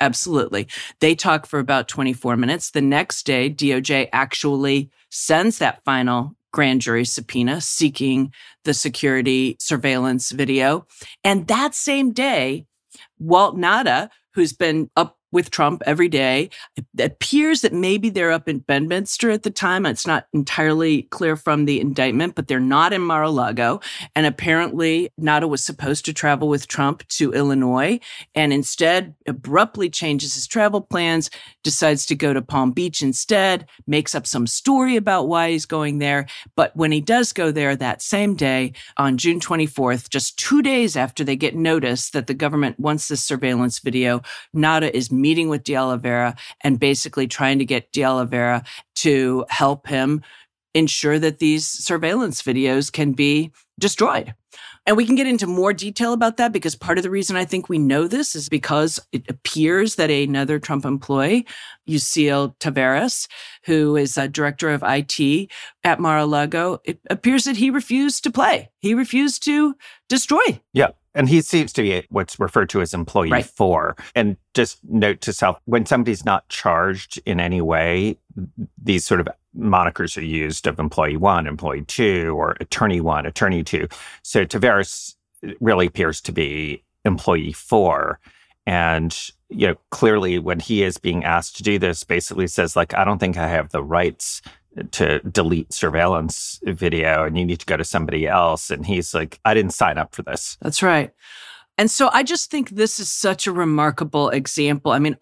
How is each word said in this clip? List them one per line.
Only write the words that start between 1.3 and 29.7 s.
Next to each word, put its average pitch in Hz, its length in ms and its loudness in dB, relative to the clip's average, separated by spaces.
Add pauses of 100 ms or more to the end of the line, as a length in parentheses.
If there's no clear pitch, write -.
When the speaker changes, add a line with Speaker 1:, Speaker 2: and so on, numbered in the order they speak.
Speaker 1:
for 147 140 -4
about 131 280 0
twenty-four 127 500 -2
minutes. 131 340 -2
The 147 100 0
next 143 460 0
day, 131 220 0
D 143 260 -2
O 127 40 0
J 135 320 -2
actually 139 760 0 (220)
sends 180 480 2
that - 260 -2
final 127 500 0 (160)
grand 131 300 2
jury 117 240 0
subpoena 127 560 -4
seeking 135 720 0 (300)
the 151 100 2
security 131 840 0
surveillance 127 720 -2
video. 135 560 0 (360)
And 196 240 2
that 247 280 0
same 277 380 0
day, 170 520 -2 (540)
Walt 175 360 6
Nauta, 185 540 2 (240)
who's 170 200 2
been 160 420 0
up 170 200 2 (160)
with 175 200 0
Trump 147 340 0
every 156 240 4
day. 135 400 0 (260)
It 120 100 -10 (140)
appears 285 600 0
that - 120 0
maybe 190 360 0
they're 180 220 0
up 165 160 -2
in 147 120 -2
Bedminster 180 720 -2
at 214 140 0
the 214 80 -4
time. 190 340 0
It's 127 220 -4
not 156 260 0
entirely 156 720 2
clear 160 320 -2
from 151 300 0
the 143 140 2
indictment, 135 560 0
but 147 120 -6
they're 131 120 0
not 143 340 4
in 190 80 0
Mar-a-Lago. 147 800 0 (360)
And 156 100 4
apparently, 165 920 0
Nato 151 300 2
was 147 160 -2
supposed 143 420 -4
to 160 80 -4
travel 151 340 0
with 143 200 0
Trump 147 420 -2
to 143 240 0
Illinois 139 680 2 (360)
and 151 180 2
instead 165 640 0 (120)
abruptly 170 600 0